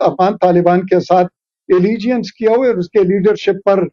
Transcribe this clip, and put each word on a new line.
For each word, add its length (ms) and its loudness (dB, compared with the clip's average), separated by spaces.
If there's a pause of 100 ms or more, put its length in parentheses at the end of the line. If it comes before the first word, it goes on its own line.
अफगान 320 0
तालिबान 460 2
के 200 0
साथ 260 0 (500)
allegiance 640 -2
किया 180 0
हुआ 100 0
है 60 0
और 80 -4
उसके 240 0
leadership 520 0
पर 380 0